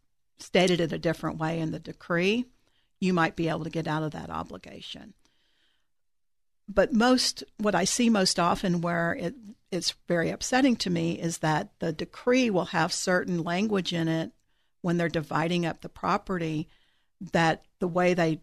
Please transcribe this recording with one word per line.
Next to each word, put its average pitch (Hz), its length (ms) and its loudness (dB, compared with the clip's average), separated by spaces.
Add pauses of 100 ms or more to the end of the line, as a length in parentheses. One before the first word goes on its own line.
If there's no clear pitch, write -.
(380)
stated 180 420 2
it 160 120 -2
a 165 60 -6
different 160 400 -4
way 160 220 -2
in 160 100 -4
the 156 80 -8
decree, 180 680 -2 (540)
you 185 120 2
might 165 240 2
be 165 120 0
able 156 160 -4
to 160 60 -8
get 160 160 -4
out 156 160 -2
of 156 100 -4
that - 180 -10
obligation. - 840 -12 (1600)
But 196 240 2
most, 247 520 2 (140)
what 208 160 0
I 175 100 2
see 233 240 2
most 190 320 2
often 175 400 2
where 170 340 -2
it, 180 200 -6 (360)
it's 175 240 -4 (140)
very 170 220 2
upsetting 254 460 2
to - 140 -4
me 170 280 0
is 165 200 -4
that 156 300 0 (100)
the 165 140 -2
decree 247 580 0
will 180 160 2
have 160 260 0
certain 180 500 0
language 185 500 -2
in 165 160 0
it 160 240 -2 (480)
when 175 160 0
they're 170 120 0
dividing 165 580 -2
up - 160 -6
the 165 60 -14
property, 170 800 -4 (640)
that 165 320 2 (160)
the 185 80 0
way 180 260 2
they 165 280 2